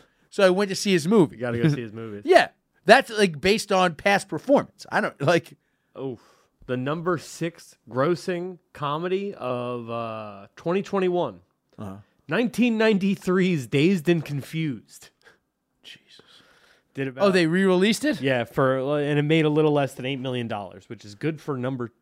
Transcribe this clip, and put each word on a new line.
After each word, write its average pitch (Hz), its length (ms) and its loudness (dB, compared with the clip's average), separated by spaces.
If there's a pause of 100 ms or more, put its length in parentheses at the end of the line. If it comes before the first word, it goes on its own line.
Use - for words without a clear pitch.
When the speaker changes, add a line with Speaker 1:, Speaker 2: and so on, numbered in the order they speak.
(300)
Speaker 1:
so 202 160 2
I 185 60 8
went 190 180 0
to 185 60 -6
see - 160 -2
his 160 160 2
movie. 190 300 4
Speaker 2:
You 110 40 -10
gotta 120 180 -4
go 117 100 2
see 143 120 -2
his 107 120 -12
movies. 110 300 -12
Speaker 1:
<laughs> - 20 -10
Yeah, 330 240 6 (360)
that's, 254 240 6
like, 202 320 0
based 202 300 0
on 185 240 2
past 202 320 0
performance. - 640 0
I 196 100 0
don't, 170 200 -6
like, 165 360 0 (420)
Speaker 2:
Oof. 131 200 -10 (460)
The 123 120 -4
number 156 400 -2
six - 580 -10 (140)
grossing 175 680 -4 (160)
comedy 180 600 -4
of, 123 560 -8
uh, 110 640 -10
twenty 185 260 -4
twenty-one. 175 600 -2 (360)
Speaker 1:
Uh-huh. 98 180 -12 (340)
Speaker 2:
Nineteen 226 480 0
ninety-three's 185 880 2
Dazed 156 400 2
and 170 160 2
Confused. 143 840 -8 (720)
Speaker 1:
Jesus. - 380 -20 (720)
Speaker 2:
Did 135 160 -6
about 131 160 -4
Speaker 1:
Oh, 196 60 6
they 175 160 4
re-released 185 580 4
it? 233 160 -2
Speaker 2:
Yeah, 127 240 0
for, 135 540 0
and 147 200 0
it 147 40 2
made 160 200 4
a 151 60 2
little 151 240 4
less 143 200 0
than 127 120 -10
eight 135 160 -4
million 127 260 -4
dollars, 98 400 -10
which 107 160 -16
is 104 120 -18
good 147 260 -6
for 143 160 -6
number 123 340 -6 (100)